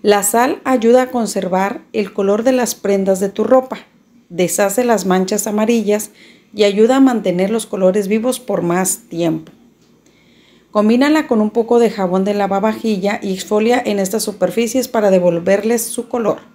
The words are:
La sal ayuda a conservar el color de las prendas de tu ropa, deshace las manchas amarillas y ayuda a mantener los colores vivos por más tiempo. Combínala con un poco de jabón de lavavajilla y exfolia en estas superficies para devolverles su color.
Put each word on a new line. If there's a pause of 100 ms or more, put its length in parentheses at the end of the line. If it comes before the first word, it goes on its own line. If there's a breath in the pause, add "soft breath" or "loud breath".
La
sal
ayuda
a
conservar (100)
el
color
de
las
prendas
de
tu
ropa, (500)
deshace
las
manchas
amarillas (420 loud breath)
y
ayuda
a
mantener
los
colores
vivos
por
más
tiempo. (1200 soft breath)
Combínala
con
un
poco
de
jabón
de
lavavajilla
y
exfolia
en
estas
superficies
para
devolverles
su
color. (160)